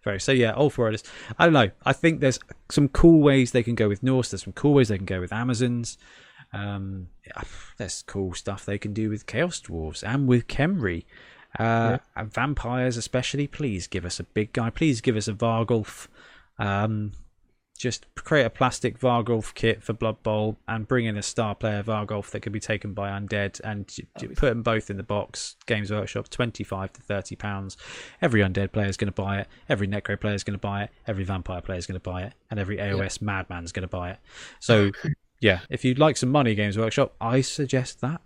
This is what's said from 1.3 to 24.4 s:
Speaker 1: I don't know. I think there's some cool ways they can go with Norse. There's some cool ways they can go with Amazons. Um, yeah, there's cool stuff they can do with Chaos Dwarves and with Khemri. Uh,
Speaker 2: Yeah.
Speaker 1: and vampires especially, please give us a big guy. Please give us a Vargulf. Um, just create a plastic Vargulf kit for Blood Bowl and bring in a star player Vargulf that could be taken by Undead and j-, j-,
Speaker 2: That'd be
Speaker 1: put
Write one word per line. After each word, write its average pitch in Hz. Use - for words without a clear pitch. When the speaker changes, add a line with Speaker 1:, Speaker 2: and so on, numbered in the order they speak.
Speaker 1:
I 165
don't 170
know. 117
I 131
think 165
there's 131
some 143
cool 165
ways 135
they 120
can 120
go 110
with 101
Norse. 131
There's -
some 98
cool 147
ways 131
they 104
can 95
go 92
with 90
Amazons. 120
Um, 98
yeah, -
there's -
cool 95
stuff -
they 104
can 104
do 107
with 107
Chaos 165
Dwarves 80
and 135
with 123
Khemri. 135
Uh, 110
Speaker 2:
Yeah. 113
Speaker 1:
and 110
vampires 127
especially, 131
please 107
give 87
us 85
a -
big -
guy. 113
Please 143
give 117
us 104
a 107
Vargulf. 113
Um, 107
just -
create 147
a 113
plastic -
Vargulf 120
kit 113
for 117
Blood 110
Bowl 107
and 110
bring 123
in 107
a 98
star 107
player 104
Vargulf 104
that 101
could 104
be 107
taken 104
by 101
Undead 101
and 104
j-, -
j-, -
Speaker 2:
That'd -
be -
Speaker 1:
put 143